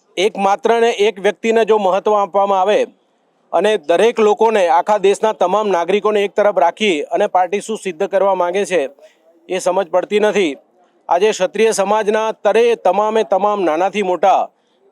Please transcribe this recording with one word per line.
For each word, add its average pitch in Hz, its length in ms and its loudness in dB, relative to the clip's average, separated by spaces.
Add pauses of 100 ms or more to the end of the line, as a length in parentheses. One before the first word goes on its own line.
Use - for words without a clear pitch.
(160)
એકમાત્ર 196 640 0
ને 233 100 2
એક 202 300 -2
વ્યક્તિને 220 440 0
જો 214 140 2
મહત્ત્વ 196 360 0
આપવામાં 196 460 0
આવે 185 260 0 (680)
અને 202 240 0
દરેક 175 440 0
લોકોને, 208 480 2
આખા 175 300 2
દેશના 202 340 0
તમામ 202 360 -2
નાગરિકોને 196 560 0
એક 196 100 -6
તરફ 208 240 0
રાખી 170 420 0
અને 175 260 -2
પાર્ટી 185 340 -2
શું 220 180 -8
સિદ્ધ 196 280 -6
કરવા 190 280 0
માંગે 180 300 -2
છે 170 240 -2 (600)
એ 185 100 -4
સમજ 190 300 -2
પડતી 180 320 -2
નથી. 190 360 0 (520)
આજે 180 220 2
ક્ષત્રિય 208 400 -2
સમાજના 214 600 -2
તરે-, 226 420 2
તમામે 214 480 0
તમામ 202 400 0
નાનાથી 180 400 -2
મોટા, 180 460 0 (440)